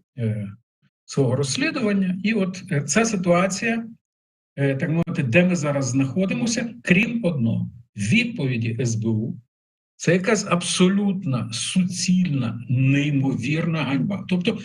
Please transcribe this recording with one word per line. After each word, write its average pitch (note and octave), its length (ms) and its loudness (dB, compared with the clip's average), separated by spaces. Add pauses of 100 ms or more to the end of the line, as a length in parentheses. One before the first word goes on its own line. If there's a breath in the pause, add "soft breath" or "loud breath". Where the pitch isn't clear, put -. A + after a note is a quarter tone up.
(180)
е, G#2 340 -4 (520)
свого C3 320 0
розслідування. G3+ 880 0
І A3 100 2
от, F#3+ 360 -2
е, C#3 120 0
ця A3+ 220 2
ситуація, G3 840 0 (680)
е, C#3 200 2
так D3 140 -2
мовити, E3 320 0
де C#3 220 4
ми F3+ 120 2
зараз C#3 300 -2
знаходимося, G3 880 0 (100)
крім A#3 400 2
одного, A#2 460 0 (260)
відповіді A#2+ 840 0
С A2+ 140 -2
Б G#2 120 -4
У A2+ 300 -2 (600)
це - 160 0
якась F#3+ 360 0
абсолютна, F3+ 1040 0
суцільна, D#3+ 1160 0
неймовірна C#3 1120 0
ганьба. C#3 460 -2
Тобто F3+ 360 0